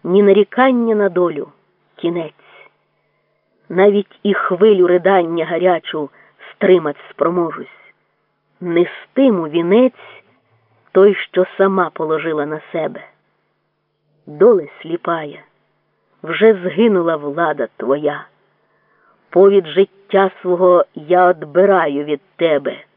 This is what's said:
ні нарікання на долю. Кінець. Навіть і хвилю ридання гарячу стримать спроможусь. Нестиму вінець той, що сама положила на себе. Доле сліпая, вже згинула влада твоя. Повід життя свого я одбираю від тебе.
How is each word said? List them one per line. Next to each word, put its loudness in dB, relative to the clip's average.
ні 2
нарікання 2
на 0
долю. -4
Кінець. -6
Навіть 0
і 0
хвилю 2
ридання 0
гарячу -4
стримать 0
спроможусь. -6
Нестиму -2
вінець -2
той, 4
що -4
сама 0
положила -6
на -10
себе. -10
Доле 2
сліпая, -10
вже 2
згинула 0
влада -6
твоя. -4
Повід 4
життя -2
свого 2
я 0
одбираю 0
від -6
тебе. -2